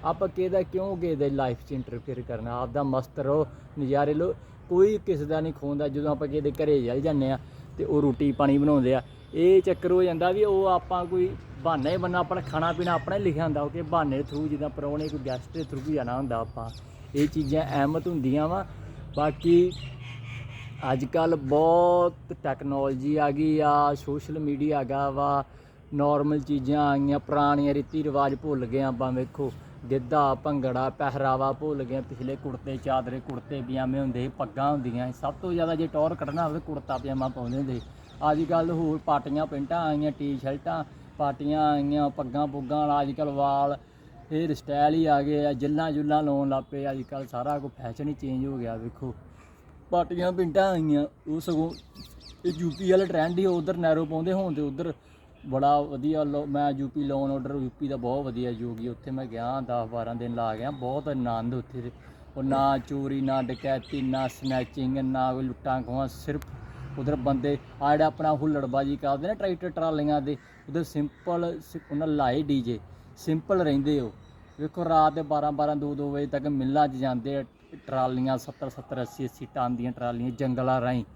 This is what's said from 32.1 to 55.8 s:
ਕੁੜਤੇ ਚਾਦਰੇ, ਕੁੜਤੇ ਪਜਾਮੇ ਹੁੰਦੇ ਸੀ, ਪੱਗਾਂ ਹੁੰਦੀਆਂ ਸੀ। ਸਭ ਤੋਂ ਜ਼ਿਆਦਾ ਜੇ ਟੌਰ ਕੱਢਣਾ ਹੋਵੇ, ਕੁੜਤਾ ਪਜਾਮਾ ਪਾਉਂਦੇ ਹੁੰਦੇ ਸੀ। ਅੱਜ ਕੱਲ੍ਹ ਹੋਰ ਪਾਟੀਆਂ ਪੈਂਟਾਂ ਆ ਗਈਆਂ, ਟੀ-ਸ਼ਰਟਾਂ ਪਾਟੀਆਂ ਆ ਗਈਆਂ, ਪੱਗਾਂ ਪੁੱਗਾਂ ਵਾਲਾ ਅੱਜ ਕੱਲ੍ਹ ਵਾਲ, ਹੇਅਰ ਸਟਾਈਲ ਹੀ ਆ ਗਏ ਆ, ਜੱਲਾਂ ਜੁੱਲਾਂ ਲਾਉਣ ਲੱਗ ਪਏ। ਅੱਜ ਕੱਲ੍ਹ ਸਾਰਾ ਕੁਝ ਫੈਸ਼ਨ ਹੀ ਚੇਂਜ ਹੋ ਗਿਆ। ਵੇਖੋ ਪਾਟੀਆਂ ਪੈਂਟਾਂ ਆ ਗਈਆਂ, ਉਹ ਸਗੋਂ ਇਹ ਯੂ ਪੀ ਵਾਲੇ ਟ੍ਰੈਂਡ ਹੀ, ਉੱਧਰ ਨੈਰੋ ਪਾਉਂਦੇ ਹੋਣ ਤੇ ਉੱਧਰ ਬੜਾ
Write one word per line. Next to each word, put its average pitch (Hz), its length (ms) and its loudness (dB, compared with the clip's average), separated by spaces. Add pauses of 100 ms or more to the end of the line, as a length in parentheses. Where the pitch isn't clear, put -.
ਕੁੜਤੇ 131 400 -8
ਚਾਦਰੇ, 131 440 -2
ਕੁੜਤੇ 135 420 -8
ਪਜਾਮੇ 131 380 -2
ਹੁੰਦੇ 123 220 -2
ਸੀ, 135 60 -2
ਪੱਗਾਂ 131 440 -2
ਹੁੰਦੀਆਂ 123 340 -2
ਸੀ। 127 140 -8
ਸਭ 143 220 -4
ਤੋਂ 180 100 -4
ਜ਼ਿਆਦਾ 165 220 2
ਜੇ 160 120 0
ਟੌਰ 156 280 2
ਕੱਢਣਾ 156 340 -2
ਹੋਵੇ, 151 180 -4
ਕੁੜਤਾ 143 320 -6
ਪਜਾਮਾ 131 300 -2
ਪਾਉਂਦੇ 127 300 -6
ਹੁੰਦੇ 131 160 -4
ਸੀ। 113 120 -8 (460)
ਅੱਜ 151 100 2
ਕੱਲ੍ਹ 165 300 2
ਹੋਰ 160 260 0
ਪਾਟੀਆਂ 147 480 0
ਪੈਂਟਾਂ 147 340 -4
ਆ 156 140 0
ਗਈਆਂ, 147 240 0
ਟੀ-ਸ਼ਰਟਾਂ 143 680 -4 (340)
ਪਾਟੀਆਂ 147 440 0
ਆ 147 140 6
ਗਈਆਂ, 143 340 2
ਪੱਗਾਂ 143 360 -2
ਪੁੱਗਾਂ 139 320 -2
ਵਾਲਾ 147 240 2
ਅੱਜ 139 80 0
ਕੱਲ੍ਹ 147 200 -2
ਵਾਲ, 139 480 2 (540)
ਹੇਅਰ 156 220 0
ਸਟਾਈਲ 147 400 2
ਹੀ 160 120 4
ਆ 143 160 6
ਗਏ 147 220 2
ਆ, 147 80 2
ਜੱਲਾਂ 147 400 0
ਜੁੱਲਾਂ 151 300 2
ਲਾਉਣ 139 260 2
ਲੱਗ 135 220 0
ਪਏ। 139 200 -4
ਅੱਜ 135 120 -6
ਕੱਲ੍ਹ 135 240 -10
ਸਾਰਾ 135 320 -4
ਕੁਝ 135 120 -8
ਫੈਸ਼ਨ 123 380 -8
ਹੀ 147 60 -2
ਚੇਂਜ 131 320 -4
ਹੋ 135 100 -4
ਗਿਆ। 113 200 -6
ਵੇਖੋ 117 380 -8 (760)
ਪਾਟੀਆਂ 175 420 2
ਪੈਂਟਾਂ 185 380 2
ਆ 185 40 2
ਗਈਆਂ, 151 320 2 (240)
ਉਹ 160 100 -2
ਸਗੋਂ 165 300 0 (760)
ਇਹ 180 140 0
ਯੂ 170 200 0
ਪੀ 185 120 0
ਵਾਲੇ 185 160 6
ਟ੍ਰੈਂਡ 170 320 0
ਹੀ, 190 80 2
ਉੱਧਰ 175 300 2
ਨੈਰੋ 165 280 4
ਪਾਉਂਦੇ 160 280 -2
ਹੋਣ 185 220 0
ਤੇ 151 80 -2
ਉੱਧਰ 147 300 -4 (540)
ਬੜਾ 143 340 4